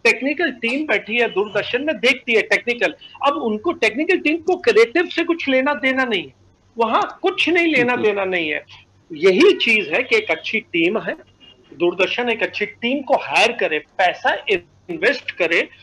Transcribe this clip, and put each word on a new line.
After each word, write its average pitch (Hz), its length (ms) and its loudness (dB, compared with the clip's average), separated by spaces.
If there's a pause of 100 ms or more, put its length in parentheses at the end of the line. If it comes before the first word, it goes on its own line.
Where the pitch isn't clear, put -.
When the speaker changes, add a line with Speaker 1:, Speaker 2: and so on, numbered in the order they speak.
Speaker 1:
technical 269 460 0
team 262 360 -6
बैठी 214 300 -2
है 233 120 2
दूरदर्शन 202 540 -2
में, 302 140 -2
देखती 240 360 -2
है 214 100 4
technical। 202 520 -2 (320)
अब 285 60 4
उनको, 247 400 -2
technical 294 440 0
team 302 200 0
को 330 200 -2
creative 233 500 4
से 330 180 -4
कुछ 330 240 -2
लेना 262 260 2
देना 262 300 0
नहीं 214 180 -2
है, 135 120 -18 (440)
वहाँ 247 440 0
कुछ 370 260 0
नहीं 339 260 2
लेना 247 180 2
Speaker 2:
हम्म। 233 100 -2
Speaker 1:
देना 202 220 0
नहीं 180 260 -2
है। - 140 -6 (480)
यही 190 400 6
चीज 214 360 0
है 180 140 -2
कि 247 140 0
एक 214 140 -2
अच्छी 170 300 -4
टीम 175 380 0
है, 190 160 -6 (640)
दूरदर्शन 180 500 0
एक 220 140 -2
अच्छी 190 240 -4
टीम 254 360 -4
को 277 120 0
हायर 202 380 2
करे, 170 260 -2
पैसा 196 720 -2
इन्वेस्ट - 800 -4
करे 180 380 0 (140)